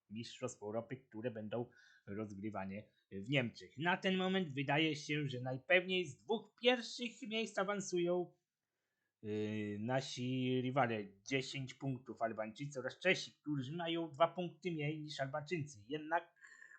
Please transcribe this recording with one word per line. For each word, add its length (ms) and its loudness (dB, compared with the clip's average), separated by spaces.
Mistrzostw 540 -8
Europy, 340 -6
które 340 -6
będą 380 -4
rozgrywane 800 -6
w 180 -8
Niemczech. 480 0
Na 200 2
ten 200 2
moment 360 2
wydaje 420 4
się, 320 0
że 140 -4
najpewniej 640 4
z 120 -12
dwóch 440 -2
pierwszych 600 0
miejsc 360 -2
awansują, 760 2
yy, 560 0
nasi 840 0
rywale. 400 4
Dziesięć 480 -2
punktów 480 -4
Albańczycy 580 -2
oraz 200 -6
Czesi, 420 2
którzy 300 -2
mają 380 -2
dwa 180 4
punkty 440 -2
mniej 280 0
niż 200 -6
Albańczycy. 680 -4
Jednak 460 -2